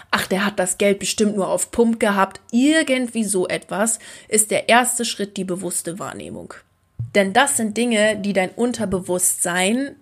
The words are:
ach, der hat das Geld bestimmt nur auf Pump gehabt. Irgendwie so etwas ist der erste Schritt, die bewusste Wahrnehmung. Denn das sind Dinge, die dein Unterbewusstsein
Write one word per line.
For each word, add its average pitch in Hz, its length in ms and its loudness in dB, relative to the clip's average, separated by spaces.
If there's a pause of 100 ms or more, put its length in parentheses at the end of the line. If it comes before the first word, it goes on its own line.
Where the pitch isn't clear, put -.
(100)
ach, 208 160 0
der 196 180 0
hat 202 140 -2
das 185 180 -2
Geld 202 220 2
bestimmt 214 380 -2
nur 180 120 -2
auf 175 220 -2
Pump 233 300 2
gehabt. 196 400 2 (100)
Irgendwie 254 720 2
so 190 240 0
etwas 180 540 -2 (260)
ist 214 240 0
der 185 180 -2
erste 240 360 4
Schritt, 202 320 -6
die 196 80 -4
bewusste 185 560 -6
Wahrnehmung. 87 540 -12 (600)
Denn 196 180 2
das 262 240 4
sind 220 200 -2
Dinge, 220 400 2
die 202 160 -4
dein 185 180 0
Unterbewusstsein 190 1500 -2